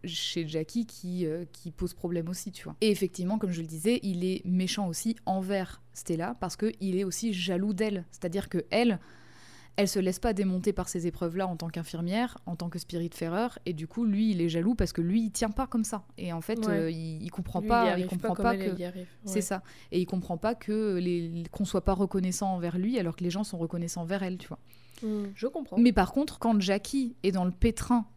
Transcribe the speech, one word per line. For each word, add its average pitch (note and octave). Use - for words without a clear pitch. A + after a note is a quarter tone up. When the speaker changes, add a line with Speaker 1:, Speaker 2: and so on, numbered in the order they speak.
Speaker 1:
chez E3
Jackie D#3
qui, F3+
euh, D#3+
qui -
pose F3+
problème E3+
aussi, F#3
tu -
vois. D#3
Et G#3+
effectivement, F#3
comme G3+
je E3
le E3
disais, D#3+
il F3+
est F#3
méchant F#3
aussi A3
envers F#3+
Stella F3
parce F3+
qu'il G3
est G3
aussi A3
jaloux F#3
d'elle. G3
C'est-à-dire F#3
que F3
elle, A3+
elle G3+
se G3
laisse F#3
pas A#3
démonter F#3+
par F3+
ces F3
épreuves-là F3
en F3+
tant E3
qu'infirmière, E3+
en F3
tant F3
que E3+
spiritfarer, E3+
et F3+
du D#3
coup, A#3
lui, G#3+
il F3
est E3+
jaloux E3+
parce F#3
que E3+
lui, F#3
il G#3+
tient A3
pas C4
comme A3
ça. G3+
Et F3
en E3
fait, A3
Speaker 2:
Ouais. F#3
Speaker 1:
euh, E3
il, D#3+
il F3
comprend -
Speaker 2:
Lui, G#3
Speaker 1:
pas, A#3
Speaker 2:
il -
y -
Speaker 1:
il -
Speaker 2:
arrive F3+
Speaker 1:
comprend F3+
Speaker 2:
pas G3
Speaker 1:
pas A#3
Speaker 2:
comme G3
Speaker 1:
que F#3+
Speaker 2:
elle, G3
elle F3+
y F3
arrive, F3+
Speaker 1:
c'est F#3+
Speaker 2:
ouais. G#3
Speaker 1:
ça. F#3+
Et F#3
il F3
comprend F3+
pas A3
que G#3+
les, E3+
qu'on -
soit F3+
pas G3
reconnaissant F#3
envers F3
lui A3
alors E3+
que -
les F3
gens G3
sont F#3
reconnaissants E3+
envers F#3
elle, F#3
tu -
vois. E3+
Speaker 2:
Hmm, G#3
je A3
comprends. C#4
Speaker 1:
Mais A#3+
par F3+
contre, -
quand A3+
Jackie G#3+
est G3
dans F3+
le F3+
pétrin A3+